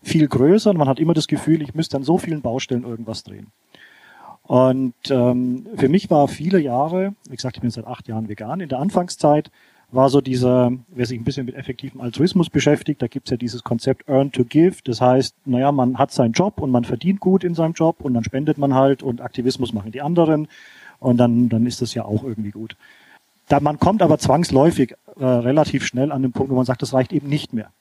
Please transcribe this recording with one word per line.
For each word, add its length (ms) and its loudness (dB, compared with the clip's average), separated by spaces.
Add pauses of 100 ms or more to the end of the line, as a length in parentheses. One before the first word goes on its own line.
viel 280 2
größer 400 4
und 80 2
man 100 2
hat 140 0
immer 120 2
das 140 0
Gefühl, 340 0
ich 140 -10
müsste 220 -4
an 60 -4
so 140 2
vielen 240 -4
Baustellen 420 -4
irgendwas 400 -12
drehen. 240 -20 (1000)
Und, 460 2 (160)
ähm, 560 0 (100)
für 120 2
mich 200 2
war 180 4
viele 320 0
Jahre, 540 -2 (160)
wie 60 -14
gesagt, 220 -8
ich 40 -12
bin 80 -2
seit 160 -10
acht 220 -14
Jahren 220 -8
vegan, 320 -10
in 80 -10
der 100 -4
Anfangszeit 720 0 (400)
war 180 4
so 120 4
dieser, 500 2 (160)
wer 180 -4
sich 140 -8
ein 40 -12
bisschen 220 -4
mit 80 -10
effektivem 480 -12
Altruismus 480 0
beschäftigt, 500 0
da 60 -2
gibt's 240 -10
ja 80 -2
dieses 260 -8
Konzept 460 -4
Earn 220 2
to 140 0
Give, 380 2
das 180 -4
heißt, 340 2 (100)
naja, 260 0
man 280 0
hat 120 2
seinen 200 2
Job 300 -2
und 100 -2
man 120 2
verdient 360 -2
gut 240 2
in 100 -2
seinem 200 -2
Job 260 0
und 160 -2
dann 80 0
spendet 340 -2
man 160 0
halt 300 4
und 180 -6
Aktivismus 500 -4
machen 200 -8
die 100 -12
anderen 460 2 (520)
und 180 2
dann, 320 4
dann 180 2
ist 160 -6
das 100 -8
ja 120 -6
auch 180 -2
irgendwie 260 -8
gut. 260 -14 (720)
Da, 100 2
man 180 -2
kommt 240 2
aber 160 4
zwangsläufig, 800 2 (240)
äh, 60 -4
relativ 600 2
schnell 260 -2
an 120 -2
den 80 0
Punkt, 200 -4
wo 40 0
man 100 2
sagt, 160 -4
das 140 -6
reicht 180 0
eben 160 -4
nicht 240 -4
mehr. 160 -6 (120)